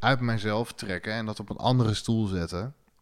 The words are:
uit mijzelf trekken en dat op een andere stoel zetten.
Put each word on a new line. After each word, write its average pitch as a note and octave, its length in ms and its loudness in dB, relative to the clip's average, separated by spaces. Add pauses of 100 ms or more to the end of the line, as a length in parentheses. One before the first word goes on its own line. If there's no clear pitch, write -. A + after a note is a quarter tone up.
uit A#2+ 200 4
mijzelf A2+ 520 0
trekken G2+ 400 -6
en A2 140 -4
dat G#2+ 140 -6
op G#2 100 -10
een - 60 -8
andere A#2 380 4
stoel A2+ 320 2
zetten. F#2+ 480 -2 (280)